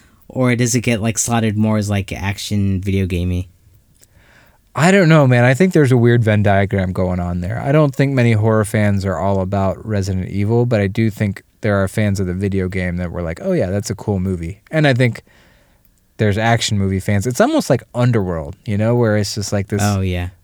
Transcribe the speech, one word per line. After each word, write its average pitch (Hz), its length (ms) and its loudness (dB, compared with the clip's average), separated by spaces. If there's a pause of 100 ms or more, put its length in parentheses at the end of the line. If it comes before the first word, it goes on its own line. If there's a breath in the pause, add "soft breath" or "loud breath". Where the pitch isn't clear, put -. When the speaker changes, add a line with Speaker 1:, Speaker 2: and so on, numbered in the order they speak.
(280 soft breath)
Speaker 1:
or 127 280 0
does 120 180 0
it 123 60 0
get, 117 200 -2
like, 113 180 -2
slotted 110 380 0
more 107 220 2
as, 101 100 -2
like, 101 240 -2
action 98 680 -2
video 95 260 -2
gamey? 90 420 -4 (1300 soft breath)
Speaker 2:
I 156 160 2
don't 185 180 6
know, 156 180 6
man. 123 180 4
I 131 100 4
think 185 180 2
there's 143 180 4
a 127 60 4
weird 120 260 4
Venn 107 200 2
diagram 98 500 2
going 90 280 -2
on 87 200 -4
there. 101 200 -6
I 139 120 -2
don't 147 220 2
think 139 180 0
many 120 200 4
horror 110 320 2
fans 104 400 0
are 92 120 -2
all 98 240 0
about 95 440 -2
Resident 98 440 -4
Evil, 113 380 0
but 117 140 0
I 98 60 2
do 110 240 0
think 101 320 -4 (200)
there 104 200 0
are 95 60 -2
fans 104 320 -2
of 92 80 -2
the 90 60 -4
video 95 340 -2
game 90 300 -4
that 87 120 -6
were 87 120 -8
like, 82 200 -8
"Oh 190 100 -4
yeah, 110 180 -2
that's 101 200 -4
a 101 60 -4
cool 98 240 -4
movie." 90 400 -6 (100)
And 151 160 0
I 135 80 4
think 120 280 0 (960 soft breath)
there's 104 200 0
action 110 400 0
movie 95 220 0
fans. 101 260 -2
It's 131 140 -4
almost 277 300 0
like 131 120 0 (120)
Underworld, 92 640 -2 (100)
you 101 120 -2
know, 113 160 0
where 113 220 2
it's 101 180 -2
just 104 180 -6
like 101 160 -2
this 98 140 0
Speaker 1:
Oh, 101 180 0
yeah. 90 280 -4 (160)